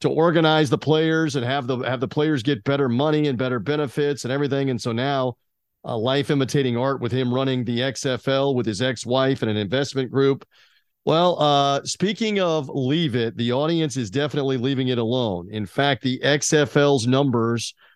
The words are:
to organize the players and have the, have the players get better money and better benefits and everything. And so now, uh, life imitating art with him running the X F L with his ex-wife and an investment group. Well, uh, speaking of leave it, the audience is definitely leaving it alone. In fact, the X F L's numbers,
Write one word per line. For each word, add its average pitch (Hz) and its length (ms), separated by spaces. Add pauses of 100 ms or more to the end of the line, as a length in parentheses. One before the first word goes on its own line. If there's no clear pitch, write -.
to 139 100
organize 156 580
the 143 80
players 160 600
and 123 100
have 131 200
the, 127 120
have 127 220
the 123 80
players 151 340
get 131 220
better 139 260
money 151 380
and 127 100
better 127 200
benefits 143 640
and 120 80
everything. 139 360
And 120 120
so 120 120
now, 127 440 (460)
uh, 123 140
life 131 340
imitating 135 460
art 131 240
with 120 120
him 123 200
running 127 320
the 120 180
X 135 220
F 127 240
L 139 260
with 120 120
his 107 160
ex-wife 131 600
and 110 80
an 104 60
investment 127 540
group. 139 360 (600)
Well, 165 340
uh, 143 440
speaking 202 560
of 160 300
leave 139 440
it, 117 220
the 120 160
audience 151 460
is 110 120
definitely 139 460
leaving 127 320
it 123 100
alone. 113 520
In 107 160
fact, 139 360
the 131 200
X 139 300
F 147 240
L's 143 300
numbers, 123 680 (220)